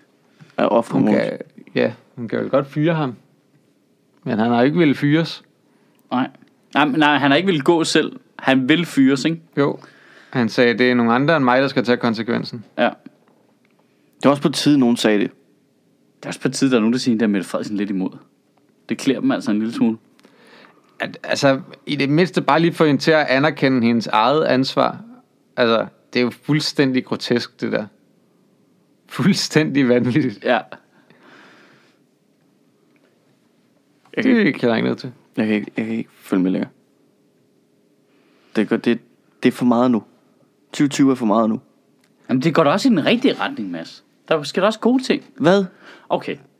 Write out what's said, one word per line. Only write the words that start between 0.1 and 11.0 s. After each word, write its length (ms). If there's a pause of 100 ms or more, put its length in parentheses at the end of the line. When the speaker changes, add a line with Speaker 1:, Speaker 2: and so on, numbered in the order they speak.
Speaker 1:
At 120
ofre 300
Speaker 2:
Hun 60
Speaker 1:
Mogens? 180
Speaker 2:
kan, 160 (360)
ja, 180 (240)
hun 120
kan 140
jo 80
godt 160
fyre 280
ham. 200 (1120)
Men 140
han 120
har 120
ikke 160
ville 160
fyres. 480 (680)
Speaker 3:
Nej. 180 (460)
Nej, 100
men 160
nej, 180
han 120
har 60
ikke 100
ville 160
gå 220
selv. 280 (260)
Han 300
vil 180
fyres, 380
ikke? 160 (160)
Speaker 2:
Jo. 220 (520)
Han 180
sagde, 300
"Det 120
er 40
nogle 200